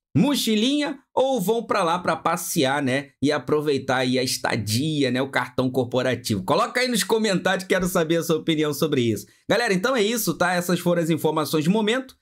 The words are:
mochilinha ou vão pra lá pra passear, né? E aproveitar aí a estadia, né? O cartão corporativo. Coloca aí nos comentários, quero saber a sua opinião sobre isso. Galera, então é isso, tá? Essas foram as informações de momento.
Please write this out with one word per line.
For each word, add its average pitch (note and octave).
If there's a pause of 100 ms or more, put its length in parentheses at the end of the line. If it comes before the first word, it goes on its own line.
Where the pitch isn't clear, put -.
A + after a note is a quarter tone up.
(160)
mochilinha C4 (120)
ou C4
vão A3+
pra G#3+
lá E3+
pra F3
passear, D3
né? C#3 (120)
E C#3+
aproveitar C#3
aí B2+
a -
estadia, B2+
né? B2+
O C3+
cartão B2+
corporativo. B2
Coloca A3+
aí B3
nos A#3+
comentários, F#3+
quero F#3
saber E3+
a D#3+
sua D#3+
opinião D3+
sobre C#3+
isso. A2 (240)
Galera, G#3+
então B3
é G#3+
isso, A3+
tá? F3+
Essas F3
foram F3
as D#3+
informações D#3
de E3+
momento. A3